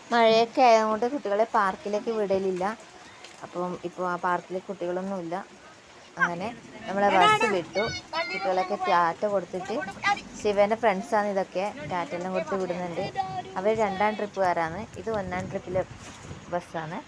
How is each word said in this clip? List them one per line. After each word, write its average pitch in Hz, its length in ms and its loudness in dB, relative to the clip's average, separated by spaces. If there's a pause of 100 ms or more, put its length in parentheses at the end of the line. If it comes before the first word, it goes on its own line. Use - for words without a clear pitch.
(120)
മഴയൊക്കെ 226 560 6
ആയതുകൊണ്ട് 220 460 6
കുട്ടികളെ 208 320 0 (120)
പാർക്കിലേക്ക് 202 640 0
വിടലില്ല. 190 460 0 (800)
അപ്പം 180 260 -6 (160)
ഇപ്പൊ 175 140 -8 (120)
ആ - 20 -2 (100)
പാർക്കിൽ 175 300 -2 (140)
കുട്ടികളൊന്നുമില്ല. 180 680 -6 (880)
അങ്ങനെ 180 260 -2 (400)
നമ്മളെ 196 280 4
ബസ് 427 380 6
വിട്ടു. 185 300 -2 (480)
കുട്ടികളൊക്കെ 370 460 0 (100)
ടാറ്റ 175 360 2 (100)
കൊടുത്തിട്ട്, 185 420 -4 (640)
ശിവന്റെ 208 420 4
ഫ്രണ്ട്സാണ് 208 520 2
ഇതൊക്കെ, 190 320 -2 (260)
ടാറ്റ 175 260 -4
എല്ലാം 185 180 -4
കൊടുത്ത് 185 260 -2
വിടുന്നുണ്ട്. 175 440 -4 (540)
അവർ 202 120 2 (120)
രണ്ടാം 202 360 0
ട്രിപ്പുകാരാണ്. 180 640 0 (200)
ഇത് 196 80 -8 (100)
ഒന്നാം 185 320 -6
ട്രിപ്പിലെ 185 320 -4 (720)
ബസ്സാണ്. 175 540 -6